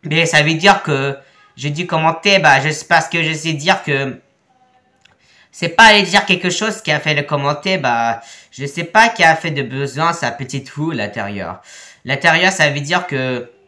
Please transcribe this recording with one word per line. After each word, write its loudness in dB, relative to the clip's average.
mais 0
ça 4
veut 2
dire 2
que -2
j'ai -8
dit -6
commenter, 2
bah, 6
je -2
sais -8
pas 4
ce -4
que -2
je -2
sais -4
dire -2
que -4
c'est -6
pas 6
aller 8
dire 0
quelque 0
chose -4
qui -4
a 2
fait -2
le 0
commenter, -2
bah, -2
je -10
sais -8
pas 2
qui 0
a 6
fait -6
de -4
besoin -4
sa -4
petite -10
roue -6
l'intérieur. -8
L'intérieur, 2
ça 2
veut -4
dire -4
que -4